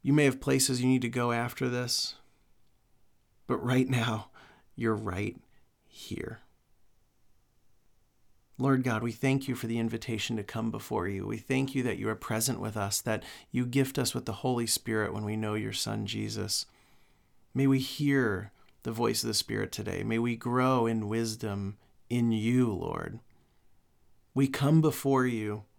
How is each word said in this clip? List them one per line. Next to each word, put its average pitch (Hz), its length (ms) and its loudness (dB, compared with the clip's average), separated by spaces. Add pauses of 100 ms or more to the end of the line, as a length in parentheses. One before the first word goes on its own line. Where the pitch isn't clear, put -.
You 135 120 4
may 147 100 8
have 135 160 4
places 135 420 2
you 127 60 4
need 127 140 6
to 117 80 -2
go 120 240 0
after 120 340 -2
this, 123 480 -2 (1300)
but 127 100 0
right 127 320 2
now, 117 400 0 (460)
you're 113 200 0
right 101 400 -4 (500)
here. - 540 -10 (2250)
Lord 131 260 2
God, 113 200 0
we 120 80 -2
thank 135 380 2
you 123 60 -2
for 120 120 -6
the 113 120 0
invitation 113 580 -2
to 101 60 -6
come 113 280 -4
before 107 360 -4
you. 98 200 -4
We 107 100 -6
thank 135 380 -2
you 127 80 0
that 117 140 0
you 104 100 -4
are 110 80 -2
present 113 460 -2
with 107 160 -4
us, 101 240 -2
that 107 220 -2 (280)
you 123 140 0
gift 135 340 2
us 123 140 -2
with - 120 -6
the 110 80 -6
Holy 120 340 0
Spirit 110 460 0
when 107 120 -4
we 107 100 -2
know 107 200 -2
your 107 180 -4
Son, 107 320 -4
Jesus. 107 600 -4 (880)
May 135 140 2
we 135 120 6
hear 131 720 0 (320)
the 120 100 -4
voice 113 280 2
of 113 60 -2
the 110 60 -2
Spirit 104 400 -2
today. 98 300 -4
May 113 140 0
we 117 200 0
grow 127 480 2
in 110 240 0
wisdom 107 680 -4 (320)
in 120 220 2
you, 113 400 4
Lord. 85 480 -6 (1120)
We 135 140 4
come 143 320 6
before 139 460 4
you. 107 400 -4 (140)